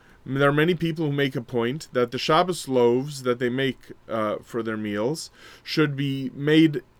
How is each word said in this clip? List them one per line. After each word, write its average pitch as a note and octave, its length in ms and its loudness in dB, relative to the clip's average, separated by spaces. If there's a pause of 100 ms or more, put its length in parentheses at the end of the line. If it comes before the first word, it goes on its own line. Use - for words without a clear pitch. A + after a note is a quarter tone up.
(260)
there C3+ 220 2
are C#3+ 60 4
many D#3+ 200 2
people E3 340 -2
who C#3+ 40 -2
make C#3+ 240 -2
a C3+ 60 -4
point B2 500 -4
that B2 200 0
the C3 60 -4
Shabbos E3 520 0
loaves C3 540 2
that B2 160 0
they B2 100 -2
make, C3 420 -4 (160)
uh, G#2+ 340 -2
for A#2 220 -6
their A2 140 -6
meals G#2+ 540 -4 (320)
should D3 340 0
be C3+ 360 -4
made D3+ 480 4 (180)